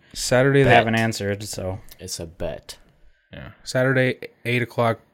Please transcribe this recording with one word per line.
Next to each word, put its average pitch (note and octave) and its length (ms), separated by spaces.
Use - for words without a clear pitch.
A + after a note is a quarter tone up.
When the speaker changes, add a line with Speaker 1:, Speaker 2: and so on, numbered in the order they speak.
Speaker 1:
Saturday C#3 500
the B2+ 80
Speaker 2:
haven't A2+ 240
Speaker 3:
Bet. A2+ 80
Speaker 2:
answered, G2+ 400
so. F#2+ 380
Speaker 3:
It's F#2 220
a E2+ 60
bet. D#2+ 520
Speaker 1:
Yeah. - 180
Saturday, B2+ 540
eight A#2+ 180
o'clock A#2 380